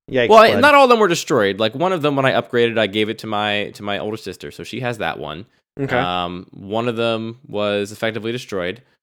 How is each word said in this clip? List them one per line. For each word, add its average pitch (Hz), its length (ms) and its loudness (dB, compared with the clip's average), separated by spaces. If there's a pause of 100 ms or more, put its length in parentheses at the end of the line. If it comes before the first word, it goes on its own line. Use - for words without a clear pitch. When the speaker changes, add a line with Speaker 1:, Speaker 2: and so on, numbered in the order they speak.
Speaker 1:
Yikes, 123 200 2
Speaker 2:
Well, 220 100 10
I, 220 140 6
Speaker 1:
bud. - 80 2
Speaker 2:
not 294 140 6
all 277 100 8
of 247 40 2
them 240 100 6
were 208 80 4
destroyed. 107 520 0
Like, 110 160 0
one 175 180 0
of 170 80 -2
them, 147 140 0
when 135 100 2
I 131 80 4
upgraded, 117 460 0
I 107 80 2
gave 104 220 -2
it 110 100 -8
to - 80 -12
my, 104 480 -2
to - 80 -16
my 101 160 -6
older 107 180 -6
sister, 90 340 -14
so - 120 -16
she 107 180 -10
has 120 160 -6
that 82 220 -6
one. 76 260 -12 (340)
Speaker 1:
Okay. 135 180 -2
Speaker 2:
Um, 90 540 -4
one 101 360 -6
of 117 80 -4
them 113 520 -4
was 104 440 -4
effectively 110 400 -6
destroyed. 98 500 -8 (220)